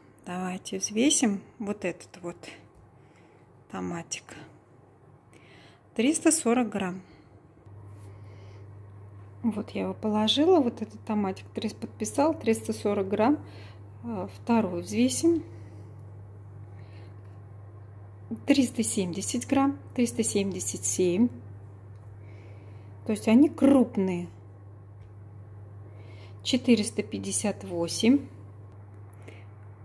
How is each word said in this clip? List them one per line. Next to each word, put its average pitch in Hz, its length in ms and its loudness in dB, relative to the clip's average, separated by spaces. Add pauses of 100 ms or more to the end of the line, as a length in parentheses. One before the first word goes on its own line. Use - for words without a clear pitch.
(260)
давайте 185 520 -6
взвесим 214 640 2 (180)
вот 202 260 -6
этот - 380 -8
вот 175 140 -8 (1300)
томатик. 175 540 -8 (1700)
Триста 294 380 4
сорок 240 360 2
грамм. 190 340 -4 (2500)
Вот 214 280 -2
я 196 120 -4
его 185 120 -2
положила, 220 640 4
вот 233 220 0
этот - 220 -12
томатик, 202 500 -2
трес-, - 200 -4
подписал, 285 600 0
триста 220 380 0
сорок 208 360 0
грамм. 220 300 4 (640)
А, 202 240 -6 (140)
второй 220 400 2
взвесим. 254 640 2 (3000)
Триста 262 360 4
семьдесят 196 640 -2
грамм, 277 320 2 (160)
триста 233 300 0
семьдесят 196 600 -2
семь. 185 440 2 (1800)
То 220 60 0
есть 214 160 -2
они 269 200 10
крупные. 190 800 4 (2250)
Четыреста 247 600 2
пятьдесят - 580 -4
восемь. 190 640 2 (1600)